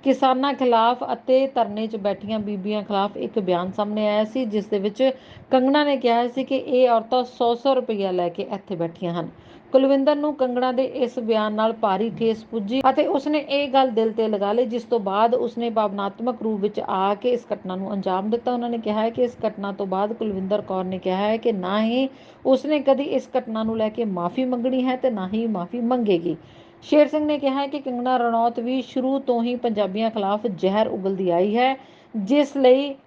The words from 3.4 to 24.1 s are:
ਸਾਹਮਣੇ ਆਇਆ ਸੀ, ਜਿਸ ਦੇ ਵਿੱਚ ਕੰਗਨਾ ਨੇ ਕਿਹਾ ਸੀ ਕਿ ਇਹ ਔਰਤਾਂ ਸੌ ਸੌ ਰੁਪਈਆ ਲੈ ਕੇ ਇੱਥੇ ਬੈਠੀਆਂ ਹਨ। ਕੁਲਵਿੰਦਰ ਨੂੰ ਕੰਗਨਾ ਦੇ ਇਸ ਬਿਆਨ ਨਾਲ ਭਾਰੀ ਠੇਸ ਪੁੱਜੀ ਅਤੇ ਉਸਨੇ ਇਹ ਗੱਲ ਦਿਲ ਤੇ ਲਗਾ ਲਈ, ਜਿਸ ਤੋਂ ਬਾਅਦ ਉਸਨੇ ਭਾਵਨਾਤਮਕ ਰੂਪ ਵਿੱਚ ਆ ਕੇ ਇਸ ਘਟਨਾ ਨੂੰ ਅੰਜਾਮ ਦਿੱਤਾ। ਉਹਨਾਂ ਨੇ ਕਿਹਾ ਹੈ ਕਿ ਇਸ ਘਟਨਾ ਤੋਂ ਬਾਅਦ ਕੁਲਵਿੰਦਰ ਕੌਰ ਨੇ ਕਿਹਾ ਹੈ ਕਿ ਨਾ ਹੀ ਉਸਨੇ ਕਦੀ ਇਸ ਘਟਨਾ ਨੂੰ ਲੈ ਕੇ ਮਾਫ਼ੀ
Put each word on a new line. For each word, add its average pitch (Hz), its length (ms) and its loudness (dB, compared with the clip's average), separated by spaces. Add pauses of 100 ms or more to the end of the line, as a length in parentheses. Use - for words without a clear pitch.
ਸਾਹਮਣੇ 214 360 -2
ਆਇਆ 214 160 2
ਸੀ, 254 200 -2
ਜਿਸ 208 220 -2
ਦੇ 208 120 -2
ਵਿੱਚ 208 240 -2 (480)
ਕੰਗਨਾ 269 340 4
ਨੇ 285 120 2
ਕਿਹਾ 240 320 2
ਸੀ 254 160 -4
ਕਿ 262 120 -2
ਇਹ 254 320 4
ਔਰਤਾਂ 233 360 2
ਸੌ 240 300 0
ਸੌ 262 200 2
ਰੁਪਈਆ 214 360 0
ਲੈ 180 180 0
ਕੇ 190 260 -6
ਇੱਥੇ 196 220 -8
ਬੈਠੀਆਂ 170 360 -4
ਹਨ। 170 160 -4 (440)
ਕੁਲਵਿੰਦਰ 269 440 4
ਨੂੰ 294 180 -2
ਕੰਗਨਾ 254 380 0
ਦੇ 254 120 0
ਇਸ 247 340 -4
ਬਿਆਨ 214 340 0
ਨਾਲ 220 200 0
ਭਾਰੀ 220 380 0
ਠੇਸ 226 340 -2
ਪੁੱਜੀ 226 360 -4 (100)
ਅਤੇ 294 160 2
ਉਸਨੇ 302 320 0
ਇਹ 285 340 -2
ਗੱਲ 269 180 4
ਦਿਲ 220 220 0
ਤੇ 220 160 0
ਲਗਾ 202 240 0
ਲਈ, 247 140 2
ਜਿਸ 226 160 -4
ਤੋਂ 233 180 0
ਬਾਅਦ 208 340 2
ਉਸਨੇ 233 360 -2
ਭਾਵਨਾਤਮਕ 208 720 -2
ਰੂਪ 214 180 -2
ਵਿੱਚ 208 200 -2
ਆ 196 340 0
ਕੇ 247 160 -2
ਇਸ 233 220 -2
ਘਟਨਾ 185 240 -6
ਨੂੰ 190 160 -6
ਅੰਜਾਮ 190 380 -2
ਦਿੱਤਾ। 233 220 -2
ਉਹਨਾਂ 240 180 -4
ਨੇ 233 80 -4
ਕਿਹਾ 214 220 -2
ਹੈ 233 100 0
ਕਿ 247 120 -2
ਇਸ 233 140 0 (100)
ਘਟਨਾ 202 260 -4
ਤੋਂ 196 140 -6
ਬਾਅਦ 196 260 -2
ਕੁਲਵਿੰਦਰ 202 480 -2
ਕੌਰ 190 240 -4
ਨੇ 185 140 -6
ਕਿਹਾ 185 180 -2
ਹੈ 208 200 0
ਕਿ 226 160 -2
ਨਾ 190 300 -2
ਹੀ 254 260 0 (380)
ਉਸਨੇ 269 340 2
ਕਦੀ 269 240 2
ਇਸ 262 240 -2 (100)
ਘਟਨਾ 220 240 -4
ਨੂੰ 226 160 -2
ਲੈ 214 100 0
ਕੇ 226 160 -4
ਮਾਫ਼ੀ 185 400 -2